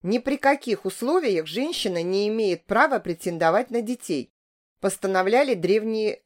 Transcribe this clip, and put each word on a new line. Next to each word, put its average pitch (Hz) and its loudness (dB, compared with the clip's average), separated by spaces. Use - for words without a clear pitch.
Ни 214 0
при 277 -2
каких 277 0
условиях 226 0
женщина 190 -2
не 196 0
имеет 214 -2
права 247 2
претендовать 175 0
на 233 -2
детей, 208 -6
постановляли 202 2
древние 214 0